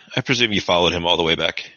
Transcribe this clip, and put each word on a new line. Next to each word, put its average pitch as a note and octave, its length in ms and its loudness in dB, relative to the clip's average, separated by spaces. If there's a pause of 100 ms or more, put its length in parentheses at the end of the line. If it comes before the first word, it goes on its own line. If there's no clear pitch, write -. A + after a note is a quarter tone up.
(160)
I B2+ 60 0
presume A#2+ 300 0
you F#2+ 100 2
followed F2 320 2
him E2+ 120 -2
all F2 120 2
the E2+ 60 0
way E2 120 2
back. - 420 -6